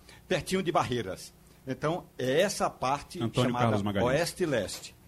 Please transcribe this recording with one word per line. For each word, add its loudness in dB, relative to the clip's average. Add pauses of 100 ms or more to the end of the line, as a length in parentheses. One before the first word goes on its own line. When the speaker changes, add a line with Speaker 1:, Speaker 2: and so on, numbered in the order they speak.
(300)
Speaker 1:
pertinho 0
de -2
Barreiras. -2 (340)
Então, -2 (120)
é 2
essa 2
parte -4
Speaker 2:
Antônio 2
Speaker 1:
chamada 2
Speaker 2:
Carlos 2
Magalhães. 2 (140)
Speaker 1:
oeste -2
e 2
leste. -2 (120)